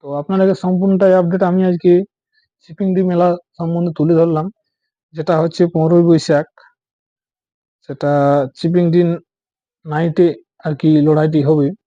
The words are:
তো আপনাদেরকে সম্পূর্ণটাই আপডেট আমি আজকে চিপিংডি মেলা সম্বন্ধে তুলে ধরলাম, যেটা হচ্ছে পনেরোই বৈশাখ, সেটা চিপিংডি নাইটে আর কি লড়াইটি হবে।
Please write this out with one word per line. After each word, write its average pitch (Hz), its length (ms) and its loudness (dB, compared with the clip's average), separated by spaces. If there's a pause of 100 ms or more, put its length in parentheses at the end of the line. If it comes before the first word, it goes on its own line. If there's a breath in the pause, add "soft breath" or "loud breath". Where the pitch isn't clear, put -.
তো - 100 -16
আপনাদেরকে 190 400 0
সম্পূর্ণটাই 185 600 0
আপডেট 180 280 0
আমি 185 220 0
আজকে 180 280 2 (680)
চিপিংডি 185 440 -6
মেলা 180 260 0 (240)
সম্বন্ধে 170 420 -6
তুলে 160 200 0
ধরলাম, 165 320 0 (680)
যেটা 165 220 -4
হচ্ছে 165 300 -2
পনেরোই 170 380 2
বৈশাখ, 160 420 0 (1400)
সেটা 143 220 -6 (420)
চিপিংডি 175 500 0 (840)
নাইটে 160 400 0 (340)
আর 160 140 -6
কি 156 140 -2 (120)
লড়াইটি 156 420 2
হবে। 147 240 0 (200)